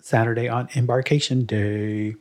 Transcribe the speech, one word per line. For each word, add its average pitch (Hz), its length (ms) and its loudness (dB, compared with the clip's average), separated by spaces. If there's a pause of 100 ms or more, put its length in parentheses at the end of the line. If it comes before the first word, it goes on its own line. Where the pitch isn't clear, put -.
Saturday 117 480 0
on 120 280 -2
Embarkation 127 680 2
Day. 107 760 -2